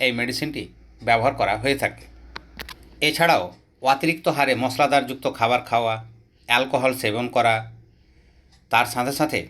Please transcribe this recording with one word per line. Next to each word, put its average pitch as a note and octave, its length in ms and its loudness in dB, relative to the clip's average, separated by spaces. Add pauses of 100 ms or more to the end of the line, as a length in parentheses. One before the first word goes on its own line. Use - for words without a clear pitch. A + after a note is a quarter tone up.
এই B2+ 120 2
মেডিসিনটি B2 560 -6 (340)
ব্যবহার A#2 320 2
করা G2 220 0
হয়ে B2+ 200 0
থাকে। - 280 -4 (960)
এছাড়াও D3+ 520 2 (300)
অতিরিক্ত D#3+ 460 0
হারে C#3 260 2
মশলাদারযুক্ত C3 760 0
খাবার A#2 320 2
খাওয়া, A2+ 420 -2 (420)
অ্যালকোহল C3 480 2
সেবন A#2 340 -2
করা, A2+ 440 0 (1000)
তার A#2+ 160 4
সাথে B2+ 260 -4
সাথে C#3 380 -2